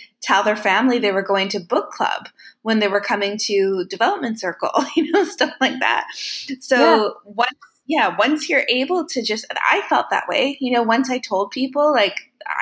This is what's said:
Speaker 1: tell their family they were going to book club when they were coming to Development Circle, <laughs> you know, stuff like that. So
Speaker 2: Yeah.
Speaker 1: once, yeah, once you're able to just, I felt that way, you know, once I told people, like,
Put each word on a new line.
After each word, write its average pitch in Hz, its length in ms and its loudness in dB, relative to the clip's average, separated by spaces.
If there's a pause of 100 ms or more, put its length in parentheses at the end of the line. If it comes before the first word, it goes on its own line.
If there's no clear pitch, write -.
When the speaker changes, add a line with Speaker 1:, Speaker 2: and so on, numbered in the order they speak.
(220)
Speaker 1:
tell 202 200 2
their 214 140 2
family 220 420 2
they 208 140 2
were 190 100 0
going 190 260 0
to 196 120 -4
book 202 300 -2
club - 380 -4 (340)
when 220 160 2
they 208 100 4
were 202 120 2
coming 202 360 -2
to 196 540 0
Development 240 500 0
Circle, - 300 -4 (140)
<laughs> - 120 -4
you 330 160 0
know, 392 120 4
stuff - 360 -2
like 254 200 2
that. - 260 2 (540)
So 254 200 2
Speaker 2:
Yeah. 214 280 6 (180)
Speaker 1:
once, 220 240 -2 (360)
yeah, 226 320 0
once 285 300 2
you're 294 220 0
able 277 360 0
to - 160 -4
just, 214 220 -4 (260)
I 370 200 2
felt 254 200 2
that - 160 -2
way, 277 340 0
you 247 120 0
know, 240 100 2
once 233 280 0
I 254 80 -2
told 202 320 -2
people, 277 420 0
like, 208 400 0 (300)